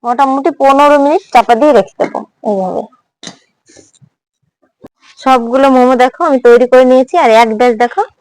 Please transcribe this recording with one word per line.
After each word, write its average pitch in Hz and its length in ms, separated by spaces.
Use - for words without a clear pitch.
মোটামুটি 269 460
পনেরো 277 420
মিনিট 320 180
চাপা 233 280
দিয়ে 294 180
রেখে 190 220
দেবো - 180
এইভাবে। 185 320
সবগুলো 254 500
মোমো 254 280
দেখো 254 260
আমি 269 180
তৈরি 240 240
করে 254 200
নিয়েছি, 254 320
আর 240 80
এক 233 60
ব্যাচ 247 140
দেখো 240 180